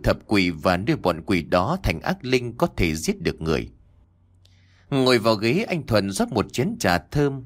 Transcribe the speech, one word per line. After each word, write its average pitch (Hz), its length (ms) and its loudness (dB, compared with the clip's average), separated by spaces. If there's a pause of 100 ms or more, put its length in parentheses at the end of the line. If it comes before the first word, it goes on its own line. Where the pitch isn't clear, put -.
thập 101 140 2 (100)
quỷ 98 220 2
và 87 280 0
nuôi 120 180 -2
bọn 90 300 -2
quỷ 90 160 0
đó 90 420 0
thành 82 180 -2
ác 185 240 -4
linh 123 320 -2
có 170 100 0 (100)
thể 82 180 0
giết 80 260 -4
được - 200 -4
người." 73 280 -2 (1200)
Ngồi 127 300 4
vào 110 160 4
ghế, 117 320 0
anh 156 200 -4
Thuần 101 240 2
rót 233 200 -2
một 104 220 -2
chén 185 260 -2
trà 90 180 2
thơm, 135 480 -2